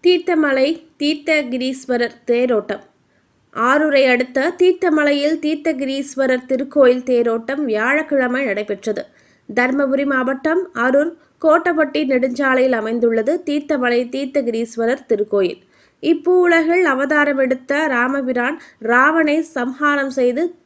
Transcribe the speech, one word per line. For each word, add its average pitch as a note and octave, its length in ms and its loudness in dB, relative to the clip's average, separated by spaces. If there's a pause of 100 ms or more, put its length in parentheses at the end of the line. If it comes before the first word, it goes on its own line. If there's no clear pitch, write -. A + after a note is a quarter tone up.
தீர்த்தமலை D#4+ 800 2 (120)
தீர்த்தகிரீஸ்வரர் C4 1160 -2 (120)
தேரோட்டம். A#3 540 0 (720)
ஆரூரை C#4 500 2
அடுத்த B3+ 540 0
தீர்த்தமலையில் D#4 800 2
தீர்த்தகிரீஸ்வரர் C4+ 1080 -4
திருக்கோயில் B3+ 540 4
தேரோட்டம் A#3+ 600 -2
வியாழக்கிழமை C4 800 0
நடைபெற்றது. G#3 600 -4 (500)
தர்மபுரி C4+ 520 0
மாவட்டம் C#4 680 -2
அரூர் C4+ 380 0 (280)
கோட்டப்பட்டி D#4 680 2
நெடுஞ்சாலையில் B3+ 680 0
அமைந்துள்ளது A3+ 760 0
தீர்த்தமலை C#4+ 640 -2
தீர்த்தகிரீஸ்வரர் A#3+ 1000 -4
திருக்கோயில். G3+ 520 0 (420)
இப்பூவுலகில் E4+ 800 2
அவதாரம் C#4+ 560 0
எடுத்த C4+ 480 -2
ராமபிரான் B3+ 760 -2 (180)
ராவணை D4 640 2
சம்ஹாரம் C#4 680 -2
செய்து C4+ 440 -2 (120)